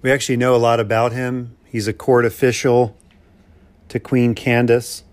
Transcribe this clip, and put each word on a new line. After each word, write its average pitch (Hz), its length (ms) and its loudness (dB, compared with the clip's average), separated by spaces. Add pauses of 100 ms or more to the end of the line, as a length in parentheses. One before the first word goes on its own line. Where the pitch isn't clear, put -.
we 131 80 -2
actually 131 280 0
know 127 180 2
a 117 80 2
lot 117 160 2
about 113 320 0
him. 123 540 -8
He's 110 240 -6
a 107 40 -6
court 123 300 2
official 120 720 0 (920)
to - 100 -6
Queen 120 340 0
Candace 120 800 0